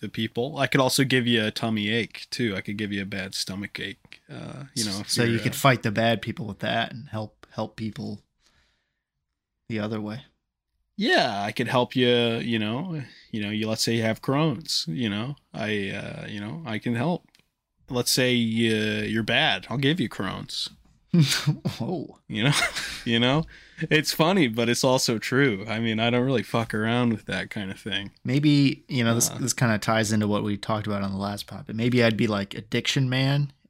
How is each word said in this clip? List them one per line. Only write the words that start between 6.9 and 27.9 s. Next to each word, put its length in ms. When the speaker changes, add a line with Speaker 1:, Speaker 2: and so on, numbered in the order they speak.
Speaker 2:
and 180
help, 420
help 240
people 460
the 100
other 220
way. 220
Speaker 1:
Yeah, 460
I 100
could 160
help 280
you, 120
you 500
know, 440
you 100
know, 100
you, 180
let's 140
say 120
you 80
have 180
Crohn's, 680
you 220
know, 280
I, 360
uh, 380
you 120
know, 260
I 120
can 160
help. 320
Let's 220
say, 240
uh, 680
you're 180
bad. 480
I'll 80
give 220
you 80
Crohn's. 600
Speaker 2:
<laughs> 360
Oh. 380
Speaker 1:
You 160
know, 80
<laughs> 280
you 120
know, 260
it's 320
funny, 340
but 220
it's 160
also 340
true. 480
I 140
mean, 180
I 120
don't 140
really 180
fuck 320
around 400
with 100
that 260
kind 200
of 100
thing. 300